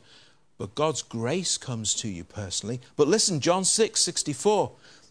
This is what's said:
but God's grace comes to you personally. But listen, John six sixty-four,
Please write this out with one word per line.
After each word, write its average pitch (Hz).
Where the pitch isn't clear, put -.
but 107
God's 151
grace 135
comes 113
to -
you 87
personally. 104
But 143
listen, 190
John 180
six -
sixty-four, 180